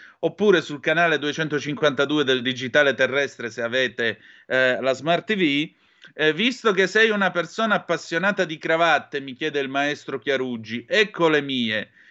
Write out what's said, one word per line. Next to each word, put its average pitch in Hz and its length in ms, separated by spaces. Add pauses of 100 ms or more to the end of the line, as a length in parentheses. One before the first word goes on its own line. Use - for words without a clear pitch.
(200)
oppure 175 420
sul 147 180
canale 160 380
duecentocinquantadue 143 1080
del 127 200
digitale 131 500
terrestre 127 560
se 117 140
avete, 117 560 (260)
eh, 127 340
la 131 140
Smart 156 320
T 214 100
V. 156 380 (400)
Eh, 156 180
visto 220 420
che 185 120
sei 214 240
una 196 220
persona 175 420
appassionata 180 720
di 156 140
cravatte, 165 600
mi 139 140
chiede 147 260
il 135 80
maestro 139 520
Chiaruggi, 120 680
ecco 208 400
le 151 140
mie, 117 480 (220)